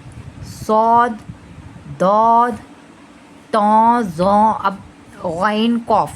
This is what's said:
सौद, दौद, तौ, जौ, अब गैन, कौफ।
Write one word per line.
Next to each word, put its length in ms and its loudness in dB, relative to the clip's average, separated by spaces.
सौद, 760 0
दौद, 560 2
तौ, 480 2
जौ, 520 2
अब 300 -4
गैन, 540 -2
कौफ। 360 0